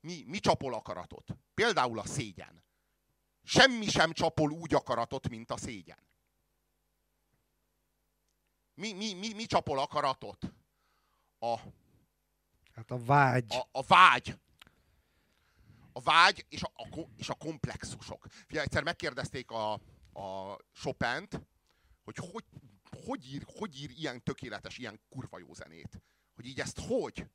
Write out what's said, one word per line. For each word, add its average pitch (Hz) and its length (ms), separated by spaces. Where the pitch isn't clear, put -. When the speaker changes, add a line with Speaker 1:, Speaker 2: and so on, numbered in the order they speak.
Speaker 1:
Mi, 160 260
mi 185 120
csapol 143 340
akaratot? - 600
Például 143 460
a 101 60
szégyen. 90 580
Semmi 240 440
sem 165 240
csapol 156 400
úgy 165 220
akaratot, 127 560
mint 117 220
a 117 60
szégyen. 98 500
Mi, 202 200
mi, 208 200
mi, 208 200
mi 220 120
csapol 156 340
akaratot? 139 720
A 117 180
Speaker 2:
Hát 113 180
a 127 60
vágy. 127 580
Speaker 1:
a, 127 120
a 131 40
vágy. 175 560
A 131 80
vágy 170 480
és - 140
a, - 100
a 113 160
ko-, - 280
és - 120
a 131 40
komplexusok. - 960
Figyelj, - 360
egyszer 147 180
megkérdezték 139 680
a, 107 220
a 95 440
Chopin-t, 135 680
hogy - 120
hogy, 220 120
hogy 175 280
ír, 143 100
hogy 147 240
ír 143 80
ilyen 127 340
tökéletes, 104 540
ilyen 110 220
kurva 107 300
jó 78 140
zenét. 82 480
Hogy 120 100
így 131 140
ezt - 200
hogy? 180 560